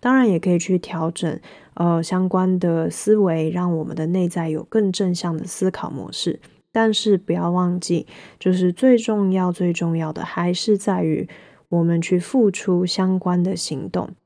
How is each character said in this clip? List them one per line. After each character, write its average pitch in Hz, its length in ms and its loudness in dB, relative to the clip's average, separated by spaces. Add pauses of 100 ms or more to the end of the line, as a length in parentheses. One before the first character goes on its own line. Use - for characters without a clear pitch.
当 254 160 2
然 254 120 4
也 180 100 2
可 180 120 0
以 175 80 4
去 180 200 0
调 165 320 -4
整， 175 300 -6 (320)
呃， 170 300 0
相 185 260 0
关 185 300 2
的 170 320 0
思 208 260 2
维， 165 320 2
让 175 300 -2
我 156 40 -4
们 160 140 -8
的 160 120 -4
内 180 200 0
在 170 220 -4
有 156 140 -4
更 208 280 0
正 185 220 0
向 170 200 -4
的 160 120 -8
思 185 240 -2
考 - 180 -10
模 - 240 -10
式。 - 260 -4 (320)
但 226 220 2
是 208 240 2
不 180 160 -2
要 175 180 0
忘 180 300 0
记， - 260 -2 (320)
就 185 140 0
是 185 180 2
最 254 280 4
重 208 340 0
要、 185 180 2
最 175 220 0
重 170 240 -2
要 160 160 -4
的 - 100 -8
还 175 300 -2
是 202 240 2
在 190 260 0
于 165 240 0 (440)
我 170 120 2
们 170 180 2
去 180 180 0
付 214 320 2
出 180 340 0
相 185 340 0
关 175 240 0
的 185 120 0
行 165 340 -8
动。 - 220 -6 (140)